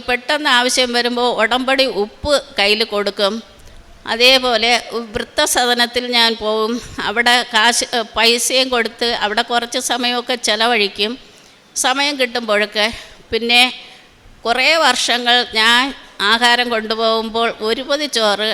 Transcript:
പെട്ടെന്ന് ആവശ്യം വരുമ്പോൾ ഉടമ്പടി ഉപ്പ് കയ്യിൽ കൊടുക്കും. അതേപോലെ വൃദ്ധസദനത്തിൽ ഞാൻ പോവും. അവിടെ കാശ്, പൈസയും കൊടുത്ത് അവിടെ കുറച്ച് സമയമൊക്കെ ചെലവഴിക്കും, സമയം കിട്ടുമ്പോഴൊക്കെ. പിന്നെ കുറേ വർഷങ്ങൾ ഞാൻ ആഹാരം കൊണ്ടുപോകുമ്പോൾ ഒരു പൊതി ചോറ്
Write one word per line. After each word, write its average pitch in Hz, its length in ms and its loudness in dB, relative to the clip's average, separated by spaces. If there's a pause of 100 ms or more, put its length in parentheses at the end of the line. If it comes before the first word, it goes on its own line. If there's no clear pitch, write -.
പെട്ടെന്ന് 285 500 -2
ആവശ്യം 254 400 2
വരുമ്പോൾ 240 320 0 (120)
ഉടമ്പടി 254 440 2 (180)
ഉപ്പ് 285 300 -2 (260)
കയ്യിൽ 208 220 2 (120)
കൊടുക്കും. 202 400 -2 (800)
അതേപോലെ 240 580 2 (440)
വൃദ്ധസദനത്തിൽ 240 920 0 (120)
ഞാൻ 226 140 4 (120)
പോവും. 220 300 0 (340)
അവിടെ 240 280 -2 (200)
കാശ്, 226 320 2 (300)
പൈസയും 240 580 2
കൊടുത്ത് 233 340 -2 (160)
അവിടെ 214 260 -2
കുറച്ച് 240 300 -2 (100)
സമയമൊക്കെ 247 460 -2 (120)
ചെലവഴിക്കും, 214 640 0 (720)
സമയം 277 360 0
കിട്ടുമ്പോഴൊക്കെ. 214 640 -2 (440)
പിന്നെ 233 300 2 (840)
കുറേ 254 240 0 (160)
വർഷങ്ങൾ 247 520 2 (240)
ഞാൻ 233 220 4 (500)
ആഹാരം 240 420 4
കൊണ്ടുപോകുമ്പോൾ 226 760 0 (200)
ഒരു 233 200 -2
പൊതി 294 200 -2 (100)
ചോറ് 214 360 2